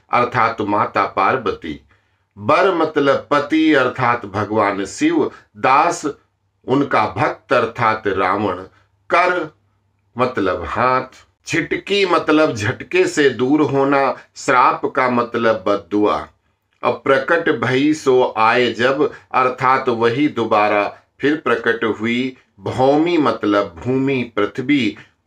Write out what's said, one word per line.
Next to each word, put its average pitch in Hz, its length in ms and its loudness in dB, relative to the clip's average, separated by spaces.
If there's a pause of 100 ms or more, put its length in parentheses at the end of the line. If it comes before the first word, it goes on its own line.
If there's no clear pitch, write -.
(140)
अर्थात 117 480 0
माता 104 440 0
पार्वती। 95 760 -4 (560)
बर 165 380 2
मतलब 151 560 0
पति 156 420 2
अर्थात 123 520 0
भगवान 101 600 -2
शिव। 151 460 -2 (260)
दास 143 480 2 (640)
उनका 123 500 0
भक्त - 360 -4
अर्थात 113 540 0
रावण। 95 480 -2 (540)
कर 175 460 0 (640)
मतलब 95 500 -2
हाथ। 127 580 -2 (200)
छिटकी 196 600 -2
मतलब 156 500 2
झटके 110 520 -2
से 143 220 2
दूर 127 320 2
होना। 139 540 2 (200)
श्राप 143 500 2
का 131 240 0
मतलब 113 580 0
बद्दुआ। 101 600 0 (560)
अब - 200 -2
प्रकट 135 460 0
भई 131 440 0
सो 127 440 2
आए 117 360 2
जब 135 380 0 (200)
अर्थात 127 580 0
वही 117 380 0
दोबारा 104 720 0 (220)
फिर 147 160 2
प्रकट 117 480 -2
हुई। 117 540 -4 (220)
भौमी 139 580 2
मतलब 104 680 0
भूमि 131 500 -2
पृथ्वी 123 600 -2 (300)